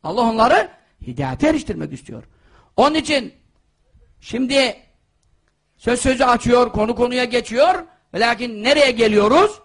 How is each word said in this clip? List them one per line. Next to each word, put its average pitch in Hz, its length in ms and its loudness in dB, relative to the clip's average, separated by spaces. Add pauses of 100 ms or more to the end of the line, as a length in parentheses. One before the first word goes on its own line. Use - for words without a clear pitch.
Allah 185 160 -4
onları 226 500 2 (360)
hidayete 131 420 -4
eriştirmek 180 440 -4
istiyor. 117 320 -18 (520)
Onun 285 180 2
için 285 400 -4 (880)
şimdi 254 560 -2 (1000)
söz 240 240 -2
sözü 262 240 0
açıyor, 240 480 2
konu 220 220 -2
konuya 247 300 -2
geçiyor. 247 600 0 (300)
Ve 180 60 -4
lakin 226 440 -2
nereye 277 260 4
geliyoruz? 226 760 2